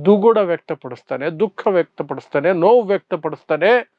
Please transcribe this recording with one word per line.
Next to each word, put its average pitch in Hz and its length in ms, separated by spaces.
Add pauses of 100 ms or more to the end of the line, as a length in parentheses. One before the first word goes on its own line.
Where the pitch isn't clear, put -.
ದುಗುಡ 214 320
ವ್ಯಕ್ತಪಡಿಸ್ತಾನೆ, 151 920
ದುಃಖ 185 380
ವ್ಯಕ್ತಪಡಿಸ್ತಾನೆ, 156 840
ನೋವು 208 300
ವ್ಯಕ್ತಪಡಿಸ್ತಾನೆ, 180 1160